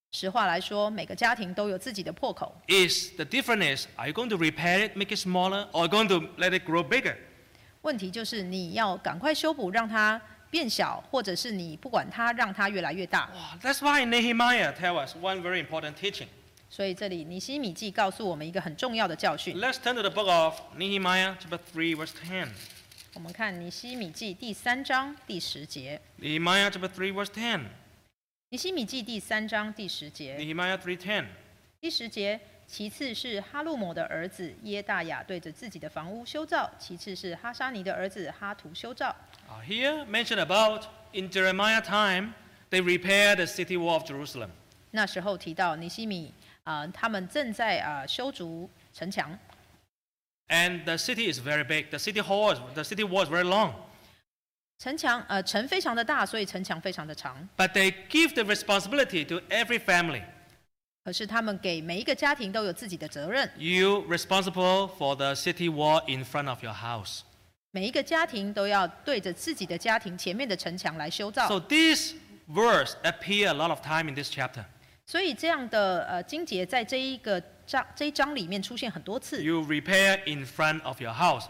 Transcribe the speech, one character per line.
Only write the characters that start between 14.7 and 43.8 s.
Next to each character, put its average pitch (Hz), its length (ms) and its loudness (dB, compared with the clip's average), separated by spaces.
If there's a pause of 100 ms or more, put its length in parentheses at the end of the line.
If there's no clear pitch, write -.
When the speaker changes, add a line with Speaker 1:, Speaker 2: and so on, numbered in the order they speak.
Speaker 2:
tell 175 320 0
us - 80 -12
one 185 280 -2
very 175 200 0
important 151 340 -6
teaching. 190 320 -6 (420)
Speaker 1:
所 - 160 -4
以 190 80 -2
这 196 160 -6
里 170 160 -6
尼 175 120 -10
希 262 220 -6
米 208 140 -4
记 202 180 -8
告 - 180 2
诉 240 160 -6
我 170 120 -2
们 151 100 -8
一 170 60 -10
个 185 80 -2
很 165 160 -8
重 240 180 -2
要 220 100 2
的 165 80 -2
教 156 220 0
训。 165 240 -6
Speaker 2:
Let's 247 240 0
turn 247 120 0
to 233 60 -2
the 196 80 0
book 190 220 2
of 160 220 6 (240)
Nehemiah, 185 600 2
chapter 170 220 -8 (140)
three, 165 200 0
verse 156 200 -6
ten. 175 340 -6 (680)
Speaker 1:
我 - 40 -14
们 170 140 -12
看 202 260 -4
尼 175 100 -10
希 247 280 -10
米 196 120 -8
记 196 240 -8
第 214 200 -10
三 247 280 -2
章 269 320 -2 (140)
第 190 100 -6
十 151 280 -6
节。 143 340 -12 (220)
Speaker 2:
Nehemiah 175 480 4
chapter 190 180 -4
three, 185 240 -4
verse 196 140 -4
ten. 214 380 -4 (840)
Speaker 1:
尼 247 100 -8
希 370 140 -4
米 294 140 -2
记 254 180 -6
第 214 160 -6
三 214 260 -4
章 214 280 -2
第 202 160 -10
十 147 200 -10
节。 143 280 -12
Speaker 2:
Nehemiah 170 400 -2
three 180 180 -6
ten. 180 300 -2 (560)
Speaker 1:
第 330 80 -6
十 240 180 -4
节， 208 320 -2 (280)
其 208 220 -8
次 254 240 -6
是 214 280 -6
哈 285 220 -8
路 311 140 -2
姆 180 160 -4
的 165 120 -2
儿 165 220 -4
子 180 260 -10 (100)
耶 202 180 -6
大 196 220 -2
雅 147 200 -6
对 180 160 -8
着 165 120 -12
自 220 180 -14
己 - 80 -16
的 147 100 -12
房 160 240 -10
屋 233 140 -12
修 311 200 -6
造； 302 240 0 (100)
其 - 180 -12
次 190 180 -10
是 175 200 -8
哈 240 180 -10
沙 262 160 -4
尼 208 140 -8
的 185 100 -2
儿 190 160 -4
子 185 220 -8
哈 202 220 -8
图 160 200 -16
修 233 200 -10
造。 262 220 -4 (320)
Speaker 2:
Uh, 110 160 -16
here 262 420 0
mentioned 220 340 0
about 214 460 4 (280)
in 185 160 -4
Jeremiah 196 520 4
time, 202 520 2 (380)
they 185 100 4
repair 190 540 6
the 180 100 2
city 175 320 -2
wall 170 160 2